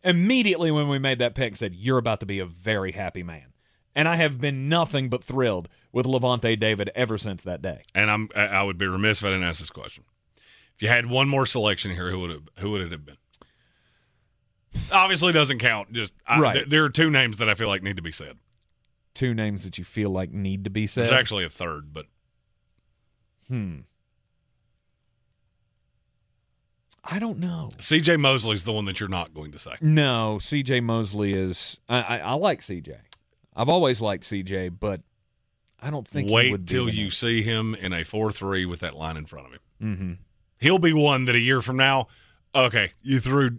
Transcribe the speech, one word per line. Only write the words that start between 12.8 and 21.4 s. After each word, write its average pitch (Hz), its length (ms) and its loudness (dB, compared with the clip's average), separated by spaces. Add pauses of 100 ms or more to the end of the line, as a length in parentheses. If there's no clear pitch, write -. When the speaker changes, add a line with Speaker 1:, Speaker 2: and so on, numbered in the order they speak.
Speaker 2:
it 85 100 -8
have 73 140 -14
been? 71 120 -20 (1700)
Obviously 185 400 4
doesn't 143 280 2
count. 110 340 0
Just 113 200 -6 (140)
I, 120 140 4
Speaker 1:
Right. 123 140 4
Speaker 2:
th-, 135 140 -2
there 151 140 6
are 143 60 2
two 156 200 4
names 123 280 2
that 110 100 2
I 104 60 4
feel 107 160 0
like 95 140 0
need 98 120 -4
to 90 80 -10
be 82 80 -10
said. 69 260 -14 (800)
Speaker 1:
Two 123 180 0
names 104 320 -4
that 90 120 -12
you 90 60 -10
feel 104 280 -4
like 92 200 -4
need 98 320 -4
to 101 60 -6
be 104 180 -2
said? 120 220 -2
Speaker 2:
There's 131 100 6
actually 107 240 -2